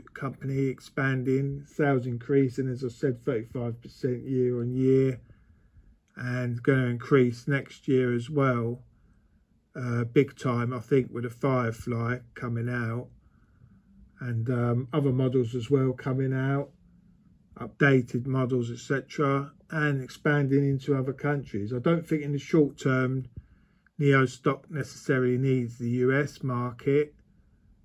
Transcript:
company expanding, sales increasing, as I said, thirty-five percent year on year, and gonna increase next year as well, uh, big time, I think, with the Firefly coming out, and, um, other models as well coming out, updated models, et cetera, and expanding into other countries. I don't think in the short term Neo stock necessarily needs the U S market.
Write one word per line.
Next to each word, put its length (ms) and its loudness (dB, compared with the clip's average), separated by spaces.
company 540 -4
expanding, 960 -2
sales 400 0
increasing, 640 0
as 160 -6
I 40 -4
said, 360 -4
thirty-five 560 -4
percent 440 -6
year 360 0
on 120 -4
year, 480 2
and 460 -6
gonna 240 4
increase 640 2
next 400 -4
year 260 2
as 160 -4
well, 520 0
uh, 300 -2
big 340 2
time, 340 -2
I 80 -6
think, 300 0
with 140 -6
the 60 -8
Firefly 880 -2
coming 340 -6
out, 400 -4
and, 300 -4
um, 420 0
other 200 2
models 420 2
as 160 -6
well 220 4
coming 400 -2
out, 380 -2
updated 680 2
models, 440 0
et 80 -10
cetera, 760 -2
and 320 0
expanding 640 2
into 300 0
other 160 -2
countries. 640 -4
I 40 -4
don't 280 2
think 160 0
in 100 -4
the 60 -2
short 400 2
term 480 0
Neo 260 6
stock 440 -2
necessarily 720 0
needs 400 0
the 120 -4
U 220 2
S 300 -2
market. 720 -2